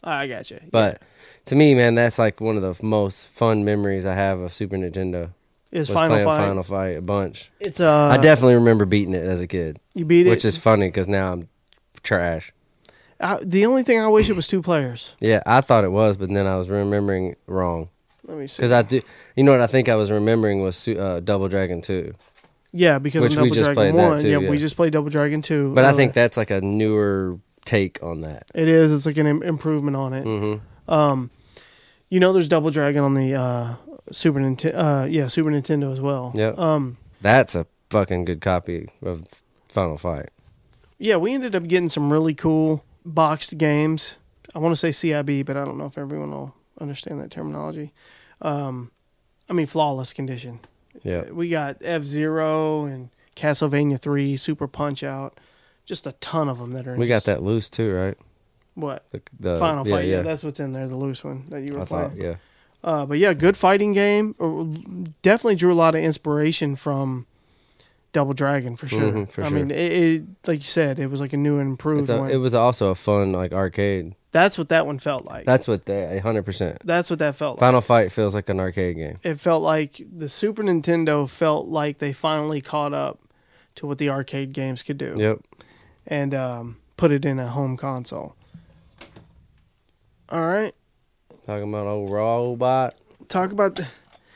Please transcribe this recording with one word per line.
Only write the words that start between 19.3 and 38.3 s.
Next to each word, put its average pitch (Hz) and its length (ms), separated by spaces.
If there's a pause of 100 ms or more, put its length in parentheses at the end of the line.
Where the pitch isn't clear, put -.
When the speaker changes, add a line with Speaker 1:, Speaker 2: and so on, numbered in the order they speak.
Speaker 2:
you 135 80
know 139 100
what 127 80
I 117 60
think 123 220
I 117 80
was 104 140
remembering 107 520
was 95 140
Su-, 107 220
uh, 92 220
Double 98 280
Dragon 90 340
two. 87 300 (600)
Speaker 1:
Yeah, 170 280
because 143 240
Speaker 2:
Which 120 120
Speaker 1:
of 151 60
Speaker 2:
we 127 60
Speaker 1:
Double 110 60
Speaker 2:
just 110 100
Speaker 1:
Dragon 143 100
Speaker 2:
played 110 200 (100)
that 170 60
Speaker 1:
one. - 100
Speaker 2:
too, 107 80
Speaker 1:
Yeah, - 100
Speaker 2:
yeah. 95 120
Speaker 1:
we 147 80
just 147 180
played 165 160
Double 151 180
Dragon 147 320
two. 143 320
Speaker 2:
But 131 100
I 139 60
Speaker 1:
Uh, - 40
Speaker 2:
think 135 180
that's, 120 240
like, 110 160
a 98 80
newer 101 800 (260)
take 98 380
on 82 180
that. 78 240 (100)
Speaker 1:
It 160 140
is. 160 240
It's, 143 140
like, 151 100
an 156 100
im-, 147 160
improvement 151 540
on 135 160
it. 135 120
Speaker 2:
Mm-hmm. 107 680
Speaker 1:
Um, 143 380 (800)
you 185 120
know, 185 120
there's 175 160
Double 156 220
Dragon 143 320
on 139 120
the, 135 200
uh, 123 400 (380)
Super 147 260
Ninten-, 135 360
uh, 147 340
yeah, 151 180
Super 156 240
Nintendo 143 420
as 131 80
well. 131 360
Speaker 2:
Yep. 107 220
Speaker 1:
Um, 151 380 (260)
Speaker 2:
That's 113 340
a 82 100 (240)
fucking 92 340
good 85 160